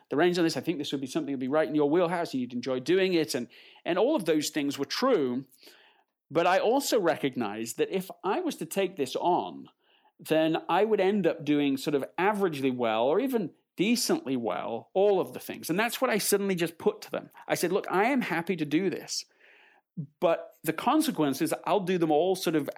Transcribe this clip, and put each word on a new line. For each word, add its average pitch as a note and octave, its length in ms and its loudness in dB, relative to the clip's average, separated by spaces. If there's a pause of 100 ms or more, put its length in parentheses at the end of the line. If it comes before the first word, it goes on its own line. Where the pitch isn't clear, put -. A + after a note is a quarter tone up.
(100)
the C3 60 -2
reins F3 220 4
on F3 60 2
this. E3 120 0
I C3+ 40 -4
think D#3+ 180 -4
this C#3+ 140 -6
would C#3+ 80 -4
be C3+ 60 -6
something C#3 260 -4
that'd C3 80 -4
be C3 80 -4
right D3+ 200 2
in C#3 60 -4
your D3 160 4
wheelhouse, E3+ 420 0
and C3 80 -2
you'd B2 140 -6
enjoy B2+ 260 -4
doing F#3 340 2
it," D#3 200 0
and, B2 140 -4 (360)
and E3+ 140 0
all B3+ 180 4
of G#3 80 -4
those D3+ 260 2
things C#3+ 280 -2
were C#3 60 -4
true. C#3 600 0 (840)
But E3 160 2
I F#3 120 4
also B3 400 2
recognized B2+ 800 -2
that D3 120 0
if F#3 200 -4 (140)
I F#4+ 160 0
was F4 160 -4
to E3 100 -8
take F#3+ 300 -2
this C3+ 200 -2
on, F#2+ 520 -2 (500)
then D#3+ 380 2 (120)
I F3+ 160 4
would A3 160 2
end F#3+ 260 2
up D3+ 180 -2
doing D3 320 2
sort D3 180 -2
of C3 100 0 (140)
averagely F3 560 0
well A#2 300 2
or D#3 160 2
even B3 300 0 (260)
decently F#3+ 600 0
well, A2+ 580 -4
all G3 260 4
of C3 140 -4
the - 40 -12
things. - 320 -8
And E3+ 80 0
that's A3+ 220 0
what B3 100 2
I A3 80 2
suddenly G3 380 0
just E3 220 -4
put - 240 0
to - 100 -18
them. - 180 -8 (160)
I - 80 -2
said, E3+ 160 -2
"Look, F#3 180 -2
I G3 180 2
am C4 160 2
happy E3+ 340 -4
to D#3+ 80 -4
do D#3 260 0
this, - 340 -8 (960)
but - 460 -2
the D#3 80 0
consequence F#3+ 680 0
is D#3+ 140 -2 (100)
I'll F3 140 0
do F#3 180 -2
them E3 140 0
all E3+ 240 2
sort F3 220 -2
of C#3 220 -2